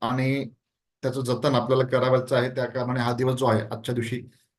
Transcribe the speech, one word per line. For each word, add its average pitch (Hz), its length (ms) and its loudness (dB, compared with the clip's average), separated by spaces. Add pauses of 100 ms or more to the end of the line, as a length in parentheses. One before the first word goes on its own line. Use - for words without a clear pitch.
आणि 131 480 0 (540)
त्याचं 131 180 -2
जतन 127 340 0
आपल्याला 127 320 2
करावयाचं 127 500 2
आहे. 123 140 2
त्या 123 160 -2
कारणाने 127 340 -2
हा 120 120 0
दिवस 127 220 0
जो 127 120 0
आहे 110 160 4
आजच्या 120 320 -8
दिवशी 120 280 -4 (360)